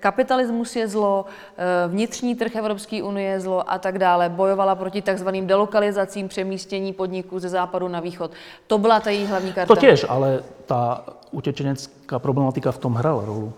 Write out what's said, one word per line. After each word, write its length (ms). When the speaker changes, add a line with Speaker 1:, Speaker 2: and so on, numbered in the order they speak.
Speaker 1:
kapitalismus 760
je 120
zlo, 360
eh, 300
vnitřní 460
trh 220
Evropské 460
unie 280
je 100
zlo 300
a 80
tak 200
dále. 300
Bojovala 460
proti 280
takzvaným 440
delokalizacím, 840
přemístění 640
podniků 460
ze 100
západu 400
na 120
východ. 300
To 120
byla 220
ta 100
její 160
hlavní 260
karta. 220
Speaker 2:
To 60
těž, 280
ale 340
ta 380
utečenecká 880
problematika 540
v 60
tom 160
hrála 300
rolu. 340